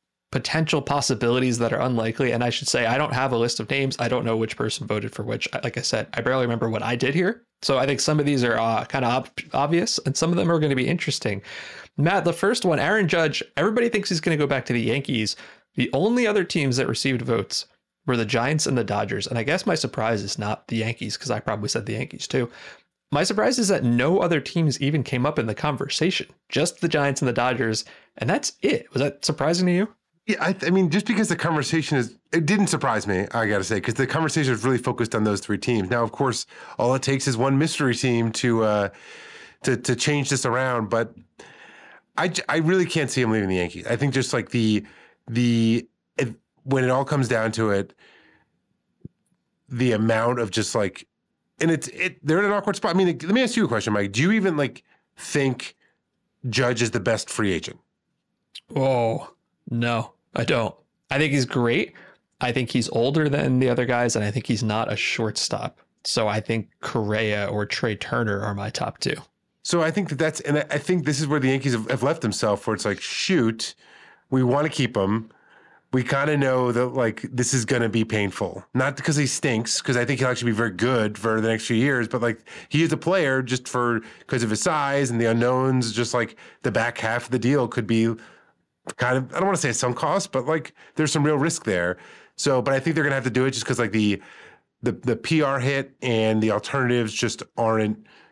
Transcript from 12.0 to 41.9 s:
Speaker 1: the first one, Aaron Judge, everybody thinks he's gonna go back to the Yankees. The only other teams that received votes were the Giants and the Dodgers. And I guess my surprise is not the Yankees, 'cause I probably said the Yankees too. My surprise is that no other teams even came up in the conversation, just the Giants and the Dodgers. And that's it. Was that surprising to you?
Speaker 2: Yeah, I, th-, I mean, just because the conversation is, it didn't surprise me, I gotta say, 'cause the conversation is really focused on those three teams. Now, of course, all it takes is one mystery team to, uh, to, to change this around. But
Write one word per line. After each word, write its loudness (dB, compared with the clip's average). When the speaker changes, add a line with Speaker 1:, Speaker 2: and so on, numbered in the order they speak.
Speaker 1:
the 2
first 0
one, 2
Aaron 2
Judge, 0
everybody 2
thinks -2
he's -2
gonna 0
go 0
back 0
to -2
the 2
Yankees. -2
The 0
only 2
other 2
teams 0
that 0
received -2
votes -2
were 0
the 0
Giants 0
and 0
the 0
Dodgers. -2
And -2
I -2
guess -2
my 2
surprise -2
is -6
not -6
the -4
Yankees, -4
'cause -8
I 0
probably -4
said -2
the -6
Yankees -8
too. -2
My 2
surprise 2
is 2
that 2
no 4
other 2
teams 0
even 0
came 0
up 0
in 0
the -2
conversation, -2
just -2
the 0
Giants 0
and 2
the 0
Dodgers. 0
And -2
that's -2
it. 0
Was 0
that -2
surprising 0
to 4
you? 0
Speaker 2:
Yeah, 0
I, 0
th-, 0
I 4
mean, 4
just 0
because 2
the -2
conversation 0
is, -2
it 2
didn't 4
surprise 0
me, 0
I 2
gotta 2
say, 0
'cause -2
the 2
conversation 0
is -6
really 2
focused -2
on 2
those 2
three -4
teams. 0
Now, 0
of -2
course, -2
all 2
it -2
takes 0
is 0
one 2
mystery 2
team 0
to, 2
uh, 2
to, 2
to -2
change 0
this 0
around. 0
But 0